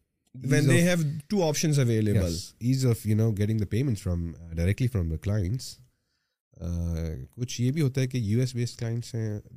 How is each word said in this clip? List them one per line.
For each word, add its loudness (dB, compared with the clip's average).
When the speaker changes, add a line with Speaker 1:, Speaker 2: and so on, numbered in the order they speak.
Speaker 1:
when 2
Speaker 2:
Ease 4
Speaker 1:
they 6
Speaker 2:
of 6
Speaker 1:
have 2
two -2
options 4
available. 2
Speaker 2:
Yes, -6
ease 2
of, 2
you 4
know, 4
getting 0
the -2
payments 0
from, -2
uh, -12
directly 0
from 0
the -2
clients. -4
Uh, -4
کچھ -8
یہ 2
بھی -2
ہوتا 0
ہے 0
کہ -4
یو 0
ایس -2
based -6
clients -6
ہیں، -4